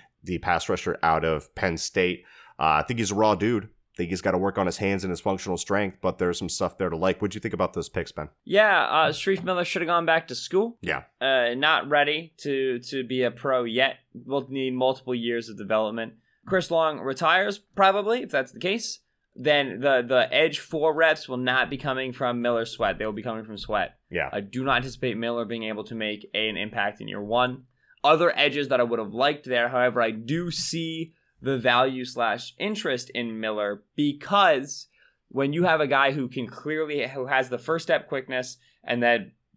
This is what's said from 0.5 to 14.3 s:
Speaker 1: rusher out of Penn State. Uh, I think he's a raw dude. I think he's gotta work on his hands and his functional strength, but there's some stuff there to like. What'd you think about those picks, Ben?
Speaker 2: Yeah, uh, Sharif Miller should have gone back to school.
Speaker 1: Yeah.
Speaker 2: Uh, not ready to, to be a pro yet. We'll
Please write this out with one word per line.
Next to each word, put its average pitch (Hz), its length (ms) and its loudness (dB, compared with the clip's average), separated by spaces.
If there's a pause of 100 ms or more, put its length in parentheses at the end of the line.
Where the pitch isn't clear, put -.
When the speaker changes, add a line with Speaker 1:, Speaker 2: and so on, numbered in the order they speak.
Speaker 1:
rusher - 340 -2
out 80 220 4
of 80 300 -2
Penn 85 240 0
State. 90 460 0 (340)
Uh, 76 220 4
I - 20 2
think 120 160 -4
he's 104 120 0
a 104 40 -2
raw 107 200 4
dude. 104 300 0
I - 320 -20
think 87 140 -4
he's 92 100 -4
gotta 90 180 2
work 95 200 0
on 95 80 2
his 85 100 -2
hands 98 260 0
and 95 80 -4
his 87 100 -4
functional 95 360 -2
strength, 98 460 -2
but 90 160 0
there's 87 200 0
some 92 100 -4
stuff - 300 -4
there 92 120 0
to 82 60 -6
like. 92 240 0
What'd 101 140 -2
you 107 60 -10
think 95 140 -6
about 90 180 0
those 82 160 -6
picks, - 240 -6
Ben? 76 160 -8 (160)
Speaker 2:
Yeah, 196 400 4
uh, 156 280 2
Sharif 175 300 -2
Miller 175 220 0
should 170 180 -2
have 165 60 -4
gone 170 180 2
back 160 220 2
to 127 80 -8
school. 226 460 0
Speaker 1:
Yeah. 76 220 -4 (160)
Speaker 2:
Uh, 123 360 2
not 143 320 2
ready 147 500 2
to, 135 420 -2
to 131 220 -6
be 123 200 -2
a 120 100 2
pro 127 320 0
yet. 120 320 2 (180)
We'll 123 340 -4